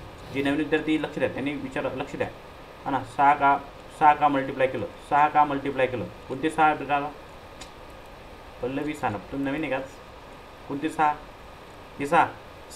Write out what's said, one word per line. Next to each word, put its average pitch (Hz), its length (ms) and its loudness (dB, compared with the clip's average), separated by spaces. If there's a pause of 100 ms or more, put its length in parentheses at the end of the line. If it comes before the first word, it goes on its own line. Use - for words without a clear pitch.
(340)
जे 139 80 -2
नवीन 143 160 0
विद्यार्थी 156 440 0
लक्ष - 180 -6
द्या, - 100 2
त्यांनी 147 240 -4
विचार, - 420 -4
लक्ष 135 200 -8
द्या, 110 120 -2 (580)
हा - 60 -4
ना, 113 120 -2 (140)
सहा 139 160 8
का, 139 240 4 (420)
सहा 147 140 8
का 147 140 4
multiply 135 400 2
केलं, 131 180 -4 (240)
सहा 147 180 6
का 151 160 6
multiply 135 440 0
केलं, 117 180 -4 (240)
कोणते 135 200 -2
सहा 151 240 4
बेटा? 143 260 -2 (1600)
पल्लवी 147 320 -4
सानप, - 260 -4 (120)
तुम्ही 139 160 -2
नवीन 147 140 -2
आहे 139 100 -4
का? 135 80 0 (880)
कोणते 143 220 -4
सहा? - 240 2 (840)
हे 139 60 -4
सहा, 143 200 6 (500)